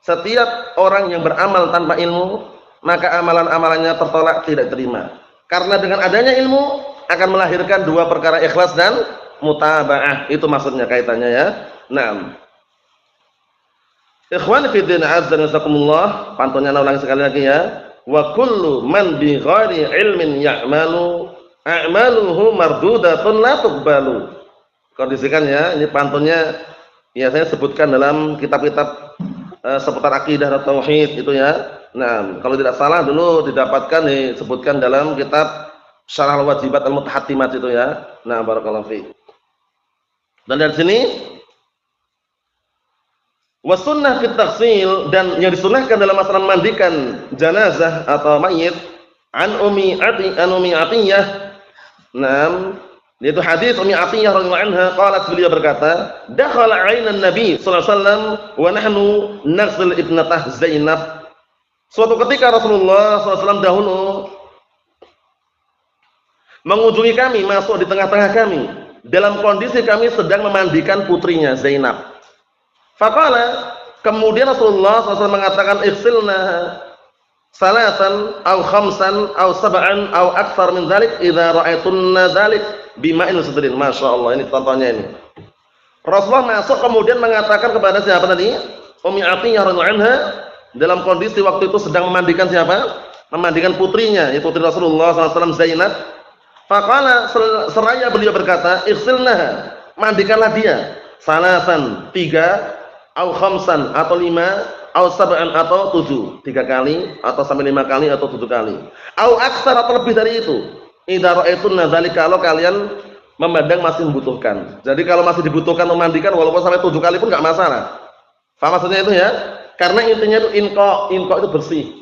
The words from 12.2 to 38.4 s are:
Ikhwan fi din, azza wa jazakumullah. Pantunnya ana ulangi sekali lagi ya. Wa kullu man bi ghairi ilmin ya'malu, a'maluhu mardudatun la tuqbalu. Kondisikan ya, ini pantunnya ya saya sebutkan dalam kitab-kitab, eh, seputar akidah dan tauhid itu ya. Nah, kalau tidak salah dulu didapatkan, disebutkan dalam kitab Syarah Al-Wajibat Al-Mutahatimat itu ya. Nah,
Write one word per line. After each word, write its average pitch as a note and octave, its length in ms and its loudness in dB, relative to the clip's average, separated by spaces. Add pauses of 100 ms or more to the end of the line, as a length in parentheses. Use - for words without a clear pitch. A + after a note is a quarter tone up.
Ikhwan A#3 480 0
fi G3 80 4
din, E3 240 0
azza D#3+ 320 0
wa D#3 80 0
jazakumullah. D3+ 600 2 (280)
Pantunnya C#3 400 -2
ana C#3+ 80 2
ulangi C#3 200 0
sekali C3+ 200 -2
lagi C#3 240 0
ya. D3 440 -4 (160)
Wa D3 280 0
kullu F#3 480 0
man D#3+ 400 0
bi D3 160 0
ghairi E3+ 480 0
ilmin E3 560 0
ya'malu, E3 880 -2 (320)
a'maluhu G3 920 2
mardudatun F3+ 840 2
la C4 240 2
tuqbalu. C#3 720 0 (640)
Kondisikan C3+ 480 -2
ya, D3+ 320 0
ini D3+ 120 0
pantunnya D3 680 0 (560)
ya B2+ 160 0
saya D#3 160 0
sebutkan C#3+ 400 -2
dalam D3 560 2
kitab-kitab, C#3+ 720 -4 (480)
eh, C3+ 160 -4
seputar C#3 320 -2
akidah C#3+ 480 -2
dan - 80 -4
tauhid C#3 560 0
itu C3 80 -2
ya. C#3 480 0 (160)
Nah, G#2+ 480 -4
kalau C3 160 -2
tidak B2+ 160 0
salah D3 320 2
dulu D#3+ 400 2
didapatkan, C3+ 640 0
disebutkan C3 720 -2
dalam C#3 320 0
kitab C#3 560 -2 (400)
Syarah C#3+ 320 0
Al-Wajibat C#3 400 0
Al-Mutahatimat C#3 720 -2
itu B2 160 -4
ya. B2 400 -2 (160)
Nah, A#2 160 -4